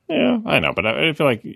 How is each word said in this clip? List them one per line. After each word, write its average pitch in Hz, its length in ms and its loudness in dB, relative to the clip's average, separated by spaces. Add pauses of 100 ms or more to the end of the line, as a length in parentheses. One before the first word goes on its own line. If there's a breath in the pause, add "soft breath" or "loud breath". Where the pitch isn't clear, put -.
Yeah, 247 360 2
I - 140 2
know. 69 140 0
But 95 120 -2
I, 147 240 0
I 151 40 -2
feel 156 120 0
like, 120 180 0 (120)